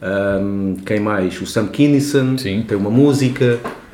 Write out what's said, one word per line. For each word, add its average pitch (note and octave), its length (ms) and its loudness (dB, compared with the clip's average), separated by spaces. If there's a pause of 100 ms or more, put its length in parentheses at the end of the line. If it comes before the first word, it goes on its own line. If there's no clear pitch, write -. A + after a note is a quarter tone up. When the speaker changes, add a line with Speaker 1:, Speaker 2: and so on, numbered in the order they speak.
Speaker 1:
Ahm, G2 840 -2
quem G#2+ 160 -2
mais? G2 400 -2
O F#2 60 -8
Sam G#2+ 220 -2
Kinison C#3 720 2
Speaker 2:
Sim. G2+ 280 -4
Speaker 1:
tem G#2+ 100 -2
uma G2+ 140 0
música. B2 680 4 (360)